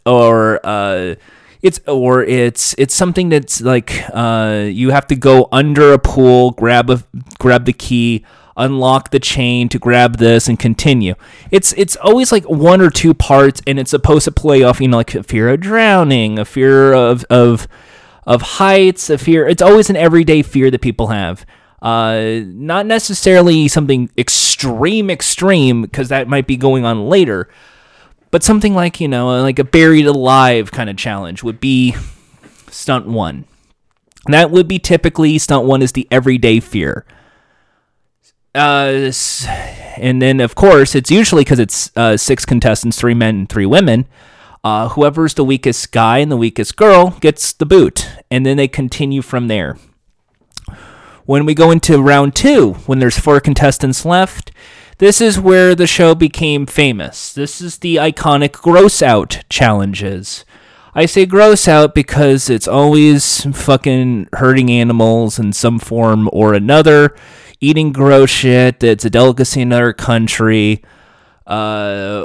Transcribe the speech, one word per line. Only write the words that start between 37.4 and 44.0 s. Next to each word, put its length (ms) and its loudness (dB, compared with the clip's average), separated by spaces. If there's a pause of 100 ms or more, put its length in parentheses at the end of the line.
Uh, 540 -2
s-, 380 -8 (500)
and 240 -2
then, 200 2
of 140 -2
course, 400 4
it's 160 -2
usually 340 2
'cause 140 0
it's, 380 -4
uh, 200 0
six 280 -2
contestants, 540 -2
three 160 0
men, 320 -2
three 200 -4
women. 400 2 (580)